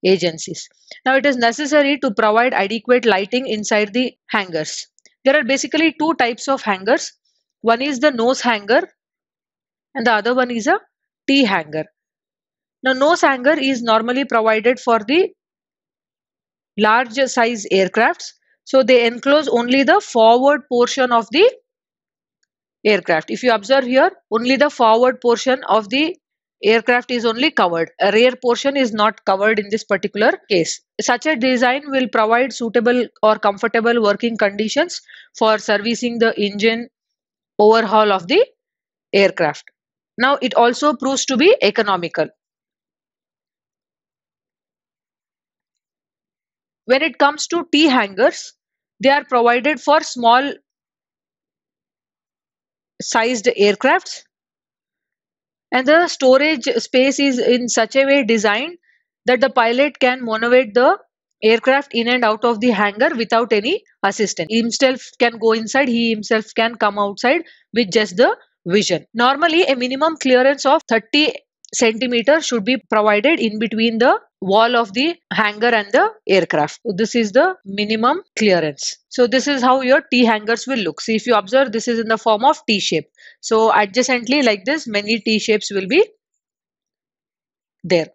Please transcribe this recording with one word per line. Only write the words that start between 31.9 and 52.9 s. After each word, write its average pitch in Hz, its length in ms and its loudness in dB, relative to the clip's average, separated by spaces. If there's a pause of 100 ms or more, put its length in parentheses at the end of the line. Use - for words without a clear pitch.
provide 233 440 0
suitable 240 540 -2 (160)
or 214 160 2
comfortable 226 640 -2
working 208 340 -2
conditions 214 640 -4 (380)
for 220 200 2
servicing 226 600 -4
the 226 180 0
engine, 208 520 -2 (720)
overhaul 214 500 4
of 185 160 -2
the 339 180 2 (680)
aircraft. 180 580 0 (480)
Now, 262 240 2
it 247 120 -2
also 247 420 0
proves 269 300 -4
to 262 100 -2
be 359 260 4
economical. 190 640 -2 (4000)
When 262 160 2
it 311 160 -4
comes 294 300 0
to 339 220 -4
T 302 160 2
hangars, 233 680 0 (480)
they 240 100 2
are 285 140 0
provided 240 560 0
for 294 200 2
small 247 540 0 (2500)